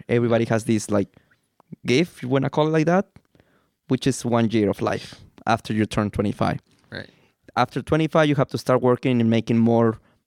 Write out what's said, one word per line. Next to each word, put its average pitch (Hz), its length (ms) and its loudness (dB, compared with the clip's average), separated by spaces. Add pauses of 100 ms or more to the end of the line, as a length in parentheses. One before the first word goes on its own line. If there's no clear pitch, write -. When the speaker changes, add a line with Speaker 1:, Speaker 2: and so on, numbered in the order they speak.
Speaker 1:
Everybody 117 380 2
has 110 180 0
this, 110 260 -2
like, 101 200 -2 (760)
gift, 147 380 0
you 123 60 -8
wanna 135 200 0
call 151 180 0
it 156 40 -2
like 160 140 2
that, 180 220 0 (840)
which 131 180 0
is 131 180 -2
one 117 240 0
year 104 200 2
of - 120 -4
life 107 340 -6 (300)
after 113 280 -2
you 107 120 2
turn 104 240 -2
twenty-five. 101 500 -4 (300)
Speaker 2:
Right. - 200 -14 (460)
Speaker 1:
After 123 260 -2
twenty-five, 156 480 0
you 143 60 0
have 139 140 0
to - 80 -8
start 127 240 0
working 123 380 2
and 113 100 2
making 113 280 0
more, 117 420 2 (280)